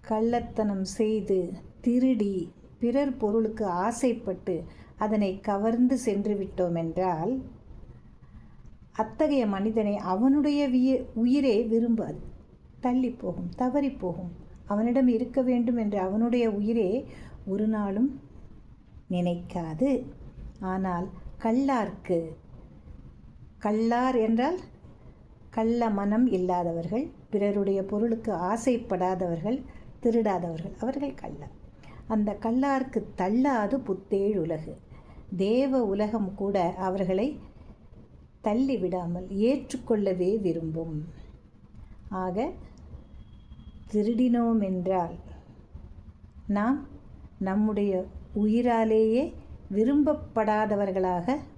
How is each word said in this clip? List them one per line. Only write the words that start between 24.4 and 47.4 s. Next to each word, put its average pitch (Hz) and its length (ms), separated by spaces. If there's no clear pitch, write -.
கள்ள 233 400
மனம் 208 360
இல்லாதவர்கள், 180 840
பிறருடைய 196 540
பொருளுக்கு 220 480
ஆசைப்படாதவர்கள், 185 1300
திருடாதவர்கள், 190 800
அவர்கள் 269 340
கள்ளார். - 380
அந்த 214 340
கள்ளார்க்கு 262 640
தள்ளாது 226 600
புத்தேழ் 196 640
உலகு. 156 380
தேவ 247 480
உலகம் 208 500
கூட 196 400
அவர்களை 190 640
தள்ளிவிடாமல் 185 840
ஏற்றுக்கொள்ளவே 208 1120
விரும்பும். 165 640
ஆக, 185 420
திருடினோம் 233 680
என்றால் 185 520
நாம் 220 400
நம்முடைய 202 640